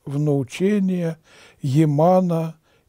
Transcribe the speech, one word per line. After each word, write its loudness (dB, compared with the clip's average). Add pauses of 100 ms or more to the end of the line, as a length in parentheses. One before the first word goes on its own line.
в -8
научение -2 (440)
Емана, 2 (340)